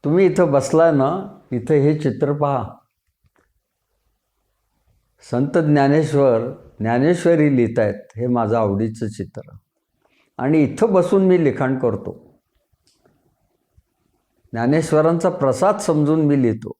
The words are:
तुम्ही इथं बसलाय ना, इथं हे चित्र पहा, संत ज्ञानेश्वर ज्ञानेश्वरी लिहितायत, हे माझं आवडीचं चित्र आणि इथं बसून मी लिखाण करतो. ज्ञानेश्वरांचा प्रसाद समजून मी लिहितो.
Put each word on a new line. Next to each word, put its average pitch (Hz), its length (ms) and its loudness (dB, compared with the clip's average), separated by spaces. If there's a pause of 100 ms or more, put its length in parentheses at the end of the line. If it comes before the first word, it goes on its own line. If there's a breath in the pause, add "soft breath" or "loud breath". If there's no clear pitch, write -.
तुम्ही 175 220 2
इथं 165 260 0
बसलाय 160 400 2
ना, 147 460 -2 (140)
इथं 120 220 -2
हे 147 240 2
चित्र 143 340 -4
पहा, 139 360 -4 (2500)
संत 143 280 -2
ज्ञानेश्वर 139 880 2 (300)
ज्ञानेश्वरी 147 800 2
लिहितायत, 113 380 0 (220)
हे 120 100 -6
माझं 117 300 0
आवडीचं 110 520 -2
चित्र - 480 -14 (840)
आणि 147 240 2
इथं 214 300 0
बसून 185 300 2
मी 180 220 4
लिखाण 131 340 -2
करतो. - 600 -8 (2000)
ज्ञानेश्वरांचा 156 760 0
प्रसाद 180 480 0
समजून 156 480 0
मी 143 160 2
लिहितो. 110 380 -2